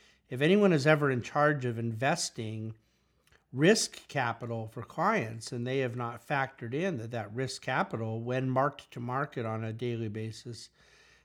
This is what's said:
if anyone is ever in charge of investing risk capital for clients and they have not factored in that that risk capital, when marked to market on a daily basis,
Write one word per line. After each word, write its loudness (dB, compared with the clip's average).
if -8
anyone 6
is 4
ever 6
in 0
charge 2
of -2
investing -4
risk 4
capital -2
for -12
clients -2
and -4
they 0
have 0
not -6
factored -2
in -2
that -8
that -6
risk -6
capital, -2
when -2
marked 0
to -12
market -4
on -4
a -4
daily -4
basis, -10